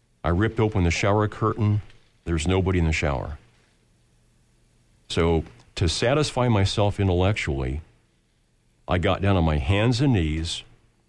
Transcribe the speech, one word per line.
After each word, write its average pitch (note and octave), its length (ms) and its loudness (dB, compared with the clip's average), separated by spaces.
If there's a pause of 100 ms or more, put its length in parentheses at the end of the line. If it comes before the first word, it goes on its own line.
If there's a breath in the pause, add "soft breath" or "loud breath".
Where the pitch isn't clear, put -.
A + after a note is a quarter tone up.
(220)
I D#2+ 80 -4
ripped G2+ 300 0
open G#2 240 2
the E2+ 80 2
shower G#2 380 2
curtain. G#2 520 0 (440)
There's E2 200 -2
nobody F#2 320 2
in E2 80 2
the D#2+ 60 2
shower. C#2 480 -4 (1700)
So E2 380 0 (300)
to F2+ 120 0
satisfy B2 640 0
myself G2+ 500 0
intellectually, F2 800 0 (1080)
I F#2 100 0
got E2+ 240 0
down G2 160 2
on E2 80 2
my D2+ 120 2
hands G#2 440 0
and C#3 120 2
knees, D#2+ 500 -2 (460)